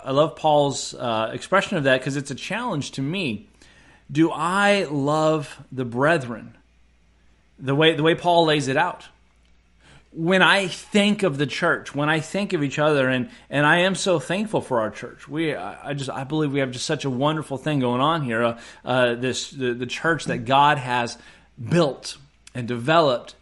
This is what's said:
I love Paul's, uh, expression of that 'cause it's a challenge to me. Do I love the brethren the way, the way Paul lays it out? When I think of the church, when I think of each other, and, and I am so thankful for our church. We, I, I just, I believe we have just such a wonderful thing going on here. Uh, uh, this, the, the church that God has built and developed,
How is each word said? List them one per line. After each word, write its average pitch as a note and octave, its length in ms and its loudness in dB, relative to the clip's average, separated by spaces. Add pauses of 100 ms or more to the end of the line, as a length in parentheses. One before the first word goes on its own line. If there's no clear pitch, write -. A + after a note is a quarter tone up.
I C3+ 80 -6
love D3+ 240 2
Paul's, D3 600 0
uh, A#2+ 380 -2
expression F#3 440 0
of D3 80 0
that C3 180 4
'cause C#3+ 140 -4
it's C#3+ 160 -6
a - 20 -10
challenge F#3 580 -6
to C#3 100 -6
me. C#3+ 420 -4 (640)
Do D#3 220 4
I G3 520 2
love D3+ 840 0
the B2+ 140 -6
brethren A#2+ 720 0 (1000)
the C3 160 -2
way, D#3 200 6
the D3 80 -2
way E3 120 4
Paul E3+ 320 4
lays D3+ 200 2
it C3 120 0
out? F3 280 -2 (1080)
When F3 280 2
I F#3 260 6
think G3+ 560 0
of D#3 140 2
the C#3+ 100 0
church, C#3 480 -2
when D3 140 0
I D#3+ 120 2
think F#3+ 340 -4
of D3+ 80 0
each C#3 160 -4
other, D3 280 2
and, B2+ 220 0 (220)
and C#3+ 160 2
I E3+ 140 4
am F#3 140 2
so F3 240 0
thankful F#3 440 -4
for A#2+ 180 -2
our G#2+ 100 -2
church. - 380 -16
We, D3+ 260 -4
I, G2 360 -10
I - 20 -6
just, C#3 160 -8
I C3 160 -8
believe D3 300 -2
we C#3 60 0
have C3 100 -2
just A#2+ 160 -8
such D3 180 -4
a C#3 60 -2
wonderful C#3 480 -2
thing D3+ 220 -2
going B2 200 0
on D#3 220 2
here. A#2 200 -2
Uh, A#2 160 0 (240)
uh, B2 340 2
this, A#2+ 340 -4
the, B2+ 240 -4
the B2 120 -8
church D#3 380 -2
that A#2+ 220 -4
God C#3+ 320 4
has B2 400 -4 (440)
built C#3+ 540 0 (380)
and B2 120 -6
developed, B2 760 2